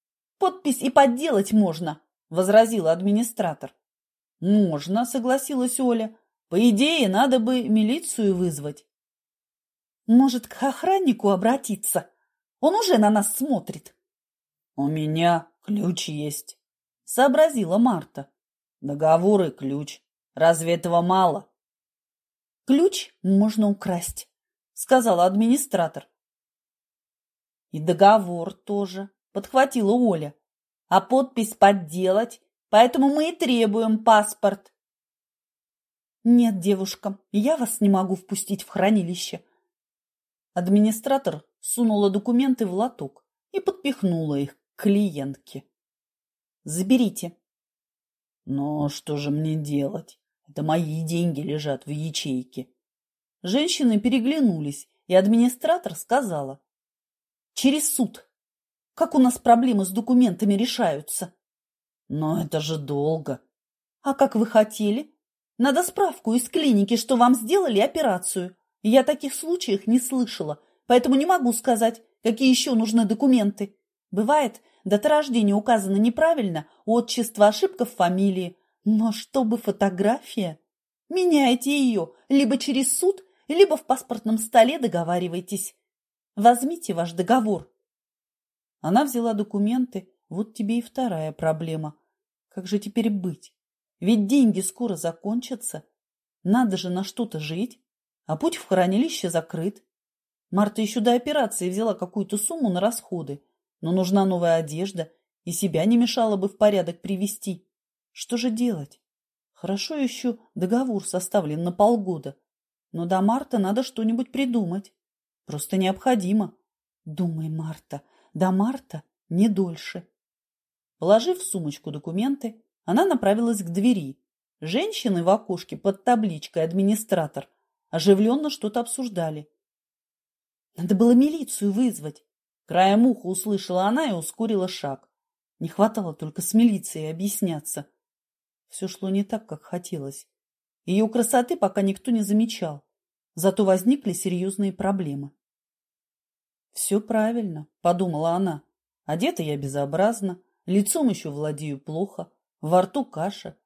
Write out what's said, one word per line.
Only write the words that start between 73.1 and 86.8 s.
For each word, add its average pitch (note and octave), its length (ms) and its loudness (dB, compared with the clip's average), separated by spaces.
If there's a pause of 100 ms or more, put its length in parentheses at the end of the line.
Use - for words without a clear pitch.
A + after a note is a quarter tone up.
Бывает, A#3+ 520 0 (220)
дата G#3 260 2
рождения A#3+ 440 2
указана G#3 420 2
неправильно, A3+ 720 0 (200)
отчество, A3+ 600 2
ошибка A#3 380 0
в A#3 100 -6
фамилии. F#3 600 0 (280)
Но G#3+ 280 2
чтобы A#3 460 -2
фотография? G3 1000 -2 (520)
Меняйте D4 680 2
ее A3 360 0 (160)
либо C#4 260 4
через C4 420 -2
суд, F#4 240 0 (260)
либо E4+ 280 4
в - 80 -10
паспортном A3 540 -2
столе B3 400 4
договаривайтесь. F3+ 960 -4 (640)
Возьмите B3 580 4